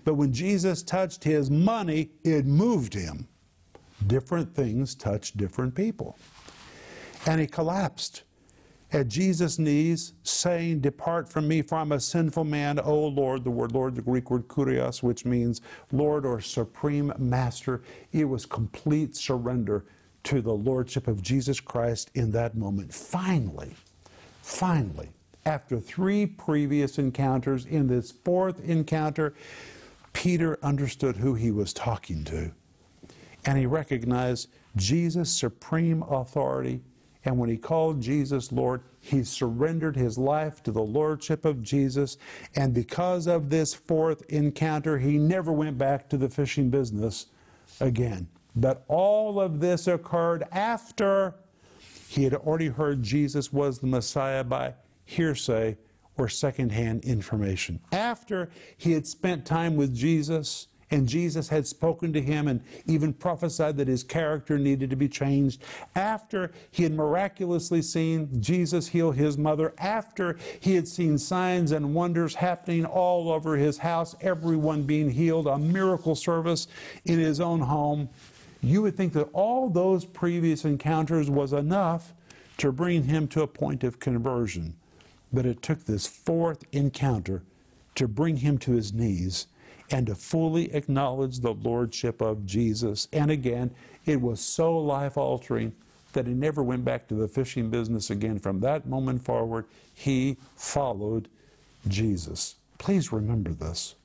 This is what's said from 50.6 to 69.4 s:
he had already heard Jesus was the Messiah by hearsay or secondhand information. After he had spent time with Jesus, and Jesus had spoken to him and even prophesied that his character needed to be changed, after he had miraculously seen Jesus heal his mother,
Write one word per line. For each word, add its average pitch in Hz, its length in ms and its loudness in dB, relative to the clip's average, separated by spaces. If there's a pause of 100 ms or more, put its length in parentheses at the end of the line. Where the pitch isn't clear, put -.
he 139 120 2
had 131 100 2
already 156 340 0
heard 143 340 0
Jesus 139 520 -2
was 139 240 2
the 131 80 -4
Messiah 135 580 0
by 127 300 -4 (320)
hearsay 117 720 0 (400)
or 127 100 0
secondhand 117 800 -2
information. 101 720 -2 (100)
After 202 600 -2 (260)
he 170 160 2
had 156 140 2
spent 175 400 -2
time 165 300 0
with 139 180 2
Jesus, 151 760 0 (220)
and 135 180 4
Jesus 160 400 0
had 151 180 0
spoken 165 460 -2
to 151 80 2
him 147 280 0
and 127 140 0 (220)
even 156 300 2
prophesied 160 640 -2
that 139 100 2
his 127 140 0
character 151 560 -2
needed 139 320 2
to 131 60 0
be 139 120 2
changed, 139 540 0 (320)
after 196 580 -2 (180)
he - 120 0
had 160 100 4
miraculously 170 880 0
seen 160 480 0 (140)
Jesus 170 460 2
heal 165 220 2
his 143 280 2
mother, 151 400 2